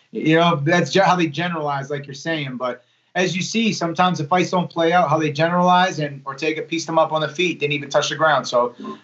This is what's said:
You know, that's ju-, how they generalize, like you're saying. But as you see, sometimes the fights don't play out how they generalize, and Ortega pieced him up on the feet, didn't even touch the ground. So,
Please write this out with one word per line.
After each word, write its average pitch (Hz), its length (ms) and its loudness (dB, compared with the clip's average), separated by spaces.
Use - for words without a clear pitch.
You 143 240 0
know, 170 220 4
that's 156 340 2
ju-, 190 100 4
how 180 140 4
they 170 120 0
generalize, 147 640 -4
like 139 160 -8
you're - 80 -14
saying. 147 440 -6
But 123 260 -6
as 175 200 0
you 185 60 -2
see, 214 320 0
sometimes 165 440 0
the 156 80 -4
fights 175 260 0
don't 175 180 0
play 165 220 2
out 175 180 4
how 156 80 2
they 156 140 0
generalize, 180 680 2
and 139 260 -6
Ortega 156 360 -4
pieced 165 280 -6
him 160 100 2
up 151 120 4
on 156 100 0
the 147 80 -2
feet, 170 300 -2
didn't 147 140 -2
even 143 160 -6
touch 147 200 0
the 151 60 -6
ground. 143 320 2
So, 120 280 0